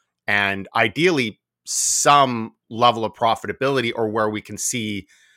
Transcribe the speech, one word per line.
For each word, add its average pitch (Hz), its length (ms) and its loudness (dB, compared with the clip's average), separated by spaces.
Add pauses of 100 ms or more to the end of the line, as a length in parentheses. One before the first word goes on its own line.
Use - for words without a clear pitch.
(280)
and 101 480 0
ideally 127 640 0 (260)
some 131 880 2 (160)
level 113 360 2
of 101 80 -6
profitability, 117 800 -2
or 113 140 -2
where 107 200 0
we 107 120 -4
can 107 180 -14
see 107 480 -6 (300)